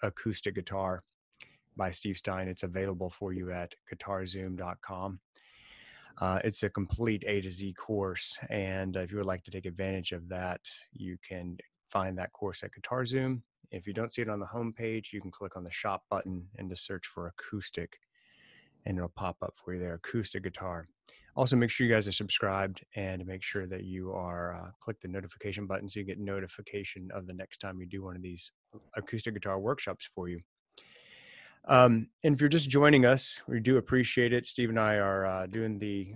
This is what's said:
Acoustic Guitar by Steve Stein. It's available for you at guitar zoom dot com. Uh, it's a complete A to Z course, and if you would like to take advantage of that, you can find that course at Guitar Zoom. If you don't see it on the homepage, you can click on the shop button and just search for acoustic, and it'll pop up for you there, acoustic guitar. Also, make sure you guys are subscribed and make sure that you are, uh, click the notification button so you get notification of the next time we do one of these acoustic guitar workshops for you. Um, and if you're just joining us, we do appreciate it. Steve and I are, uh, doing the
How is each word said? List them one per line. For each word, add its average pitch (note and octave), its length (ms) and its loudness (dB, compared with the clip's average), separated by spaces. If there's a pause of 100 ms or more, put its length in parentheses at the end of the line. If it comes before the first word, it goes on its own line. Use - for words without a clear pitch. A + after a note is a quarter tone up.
Acoustic G2+ 520 -2
Guitar F#2+ 480 -2 (760)
by F#2+ 140 -2
Steve F#2 260 -4
Stein. F#2+ 320 -2
It's F2+ 140 -6
available F#2 480 -2
for F#2+ 240 -6
you F2+ 180 -4
at F2 220 -6 (160)
guitar F#2+ 340 -6
zoom F#2 320 -6
dot F2+ 240 -8
com. F#2+ 400 -8 (960)
Uh, F#2 260 2
it's A2 200 0
a G2+ 80 2
complete G#2+ 560 0
A G2+ 160 2
to F#2+ 80 -6
Z F#2 240 -6
course, G2 640 -2 (100)
and F#2+ 480 -2
if F2+ 140 -2
you G#2 80 -4
would G2 80 -2
like F#2 180 -2
to F#2 60 -16
take F#2+ 160 -8
advantage F#2+ 460 -4
of E2+ 180 -8
that, F#2 300 -4 (320)
you F2+ 260 -8 (100)
can F2 300 -8 (320)
find F#2+ 260 0
that F#2 160 -6
course F#2+ 300 -6
at G2+ 100 -10
Guitar B2+ 320 -4
Zoom. C3 380 0 (280)
If F#2 160 -10
you G#2 60 -6
don't A2 200 -4
see A#2+ 100 -2
it A2 80 -2
on G2+ 100 -4
the F#2+ 60 -6
homepage, A2+ 640 -6
you G#2 80 -8
can F#2 100 -10
click - 240 -10
on F2+ 100 -10
the E2+ 60 -12
shop G2 380 -4
button F#2 480 -4
and F#2+ 140 -8
just - 160 -8
search F#2+ 200 -8
for F2 200 -10
acoustic, - 720 -8 (840)
and F#2+ 140 -2
it'll F2 100 -2
pop F2+ 340 -6
up - 140 -8
for - 160 -10
you F2+ 80 -6
there, F2 140 -4
acoustic G2 480 -4
guitar. F2 460 -8 (480)
Also, B2+ 200 6
make A#2+ 140 6
sure B2+ 160 2
you A#2 80 8
guys G#2 120 6
are G2 60 0
subscribed G2 720 0 (120)
and F#2 280 -4
make F#2+ 180 -8
sure F#2+ 240 -4
that F#2 180 -8
you F#2 280 -6
are, F2 420 -4
uh, F2+ 160 -10 (100)
click A2 200 -8
the F#2 80 -10
notification F#2+ 580 -6
button G2 220 -4
so G#2 120 -6
you G2 40 -6
get F#2+ 140 -6
notification G2 960 -6
of F#2+ 120 -8
the F2+ 60 -12
next F#2 260 -10
time F#2+ 200 -8
we F2+ 80 -10
do F#2+ 160 -8
one F#2 140 -8
of F2+ 40 -10
these F2+ 320 -10 (440)
acoustic A2 360 -4
guitar G2 260 -2
workshops G#2 560 -2
for F2+ 140 -4
you. F2 120 -6 (1300)
Um, B2 420 10 (160)
and D3+ 100 6
if C3 60 2
you're D3 100 8
just D3+ 180 4
joining C#3 380 10
us, - 400 4
we B2 140 0
do B2+ 160 6
appreciate A#2+ 560 4
it. A#2+ 140 4
Steve A#2+ 220 0
and A2+ 120 4
I G#2+ 160 6
are, G2 280 4
uh, F#2+ 220 0
doing G#2+ 320 -2
the G2+ 380 -4